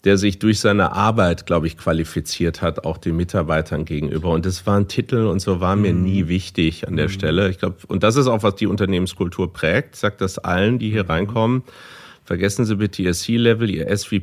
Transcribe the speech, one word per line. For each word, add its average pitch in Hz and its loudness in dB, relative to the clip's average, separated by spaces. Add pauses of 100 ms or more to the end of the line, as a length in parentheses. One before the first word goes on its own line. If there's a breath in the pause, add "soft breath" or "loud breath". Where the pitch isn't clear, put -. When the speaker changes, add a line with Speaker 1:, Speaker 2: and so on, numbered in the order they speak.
Speaker 1:
der 98 6
sich 95 0
durch 107 4
seine 101 4
Arbeit, 104 2
glaub 85 2
ich, 80 -4
qualifiziert 80 -2
hat, 82 -4
auch 82 -4
den 82 -4
Mitarbeitern 80 -2
gegenüber. 78 -4
Und 85 0
das 90 -4
waren 101 2
Titel 113 0
und 95 0
so, 92 -2
war 92 2
mir 101 2
Speaker 2:
Mhm. 87 2
Speaker 1:
nie 92 2
wichtig 87 -2
an - -4
der 76 0
Speaker 2:
Mhm. 98 -2
Speaker 1:
Stelle. 95 0
Ich 90 -6
glaub, 90 -6
und 92 -2
das 110 4
ist 139 4
auch, 110 0
was 101 2
die 107 -2
Unternehmenskultur 92 -2
prägt. 95 -2
Ich - -12
sag 104 -2
das 95 -4
allen, 98 0
die 110 -2
hier 107 0
Speaker 2:
Mhm. 85 -6
Speaker 1:
reinkommen. 113 0 (640 loud breath)
Vergessen 98 -2
Sie 107 0
bitte 101 -2
Ihr 90 0
C-Level, 117 2
Ihr 80 -4
S 107 0
V - -2